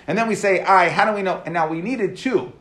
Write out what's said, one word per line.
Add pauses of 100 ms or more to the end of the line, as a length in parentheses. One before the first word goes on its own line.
And
then
we
say,
"Ai,
how
do
we
know?"
And
now
we
needed
two.